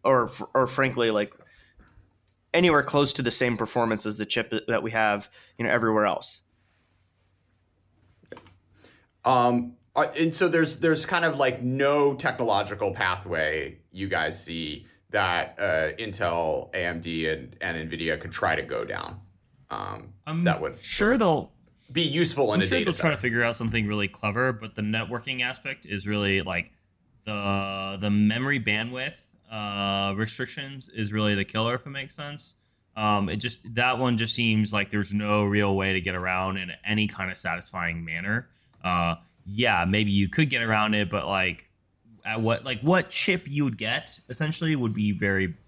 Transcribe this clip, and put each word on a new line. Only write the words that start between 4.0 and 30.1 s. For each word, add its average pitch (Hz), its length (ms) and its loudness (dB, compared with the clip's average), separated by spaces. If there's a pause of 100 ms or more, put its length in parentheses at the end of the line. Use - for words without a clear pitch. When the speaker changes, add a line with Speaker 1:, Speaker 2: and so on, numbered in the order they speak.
Speaker 1:
as 107 100 -4
the 104 80 -4
chip 113 300 -2 (140)
that 117 120 2
we 113 120 -6
have, 107 360 2 (300)
you 120 60 -2
know, 113 80 0
everywhere 110 340 4
else. - 380 -4 (2750)
Speaker 2:
Um, 120 480 4 (240)
uh, 151 100 4 (120)
and 165 140 2
so 180 160 2
there's, 160 300 2
there's 156 260 2
kind 170 200 0
of, 151 120 0
like, 131 260 0
no 139 520 4
technological 104 760 0
pathway 85 840 -2 (120)
you 95 180 -8
guys 80 340 -2
see 80 440 -8 (240)
that, 90 480 0
uh, 80 400 0
Intel, 85 760 -2
A 92 100 -2
M 85 160 -4
D, 80 280 -4
and, 71 320 -6
and 82 300 -6
nvidia 80 300 -4
could - 120 -10
try 85 240 -2
to 71 60 -4
go 58 220 -6
down. 50 360 -10 (500)
Um, 50 420 -10 (140)
Speaker 3:
I'm 160 180 -2
Speaker 2:
that 165 160 2
would - 180 -6
Speaker 3:
sure 220 380 2
they'll 175 360 2 (400)
Speaker 2:
be 165 100 0
useful 143 520 2
in 180 60 6
Speaker 3:
I'm 190 60 4
Speaker 2:
a - 20 -2
Speaker 3:
sure - 100 2
Speaker 2:
data 196 120 2
Speaker 3:
they'll 165 80 -2
try 165 120 2
to 143 60 0
Speaker 2:
center. - 60 -8
Speaker 3:
figure 120 220 2
out 117 120 0
something 113 300 0
really 104 220 0
clever, 117 440 -2
but 110 220 -10
the 107 80 -6
networking 113 600 -4
aspect 131 440 -8
is 95 200 -6
really, 101 360 2
like, 87 300 -4 (520)
the, 98 760 -2
the 104 100 0
memory 113 500 4
bandwidth, 120 540 -2 (360)
uh, 98 680 -2